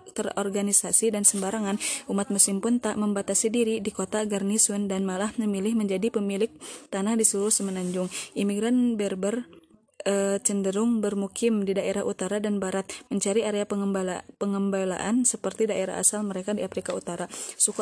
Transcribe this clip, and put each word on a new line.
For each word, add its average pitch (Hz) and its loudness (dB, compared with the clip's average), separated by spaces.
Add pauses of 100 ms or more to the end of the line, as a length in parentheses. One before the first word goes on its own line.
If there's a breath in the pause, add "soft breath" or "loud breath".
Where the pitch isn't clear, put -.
(200)
terorganisasi 202 0
dan 208 0
sembarangan. 202 0 (320 loud breath)
Umat 196 0
Muslim 196 2
pun 240 2
tak 214 -2
membatasi 202 0
diri 220 2
di 208 -6
kota 196 -2
garnisun 202 0
dan 190 0
malah 190 -2
memilih 214 0
menjadi 196 0
pemilik 202 0 (400 loud breath)
tanah 202 0
di 220 2
seluruh 208 2
semenanjung. 185 -2 (240 loud breath)
Imigran 220 2
Berber, 202 -2 (560)
eh, 196 2
cenderung 208 2
bermukim 202 0
di 196 0
daerah 190 0
utara 196 -2
dan 208 0
barat, 190 -2 (240)
mencari 196 2
area 208 0
pengembala-, 196 -2
pengembalaan 196 0
seperti 220 0
daerah 190 0
asal 208 2
mereka 190 -4
di 208 0
Afrika 185 -4
Utara. 180 -6
Suku - -2